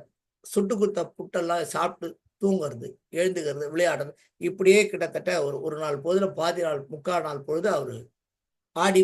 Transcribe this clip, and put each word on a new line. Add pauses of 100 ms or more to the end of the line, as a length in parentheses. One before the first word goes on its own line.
(440)
சுட்டு
கொடுத்த (160)
புட்டெல்லாம் (100)
சாப்பிட்டு (300)
தூங்குறது, (260)
எழுந்துக்கிறது,
விளையாடுறது, (240)
இப்படியே
கிட்டத்தட்ட (140)
ஒரு,
ஒரு
நாள்
பொழுதுல
பாதி
நாள்,
முக்கால்
நாள்
பொழுது
அவரு (800)
ஆடி